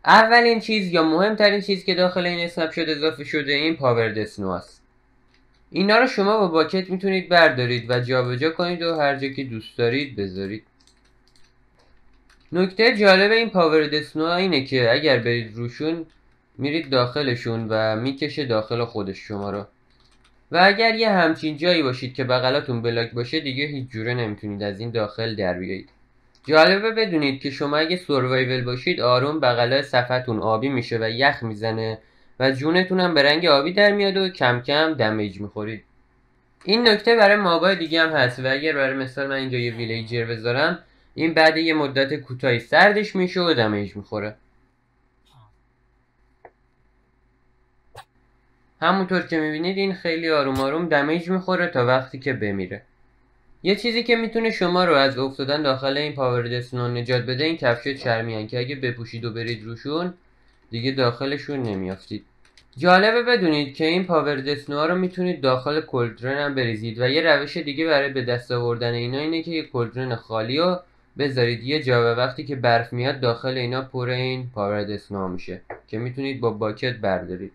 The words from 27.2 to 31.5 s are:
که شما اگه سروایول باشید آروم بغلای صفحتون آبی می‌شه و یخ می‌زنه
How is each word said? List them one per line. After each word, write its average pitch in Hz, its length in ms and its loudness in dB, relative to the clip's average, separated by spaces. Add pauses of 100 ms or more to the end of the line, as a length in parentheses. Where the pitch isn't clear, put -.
که 143 100 -6
شما 147 260 -2
اگه 160 180 0
سروایول 127 680 0
باشید 123 380 -4
آروم 127 380 2
بغلای 123 420 2
صفحتون 123 580 -2
آبی 110 300 0
می‌شه 120 320 -2
و 110 80 -2
یخ 131 340 0
می‌زنه 110 540 -4 (420)